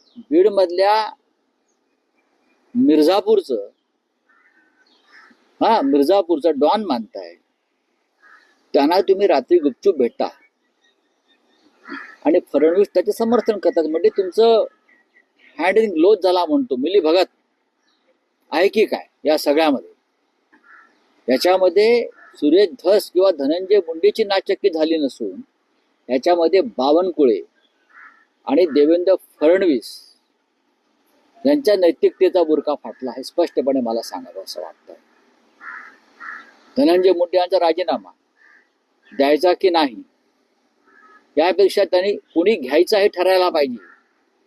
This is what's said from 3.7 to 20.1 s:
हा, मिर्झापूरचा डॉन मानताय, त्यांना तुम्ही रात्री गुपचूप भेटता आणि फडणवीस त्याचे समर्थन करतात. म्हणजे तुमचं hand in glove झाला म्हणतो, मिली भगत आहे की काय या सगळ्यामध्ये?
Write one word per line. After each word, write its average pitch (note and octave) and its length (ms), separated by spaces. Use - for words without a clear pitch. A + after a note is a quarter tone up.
हा, G#3 160
मिर्झापूरचा D3+ 680
डॉन D#3 340
मानताय, G2+ 500
त्यांना D3+ 260
तुम्ही F#3+ 260
रात्री E3+ 320
गुपचूप D3 380
भेटता A#2 320
आणि E3 140
फडणवीस E3 420
त्याचे F#3+ 180
समर्थन A3+ 460
करतात. E3 260
म्हणजे E3 240
तुमचं G#3 560
hand F#3+ 160
in A3 80
glove F#3 380
झाला F3+ 240
म्हणतो, C#3+ 300
मिली E3+ 240
भगत E3 240
आहे D#3+ 180
की G#3 160
काय F#2+ 220
या D3+ 140
सगळ्यामध्ये? D3 520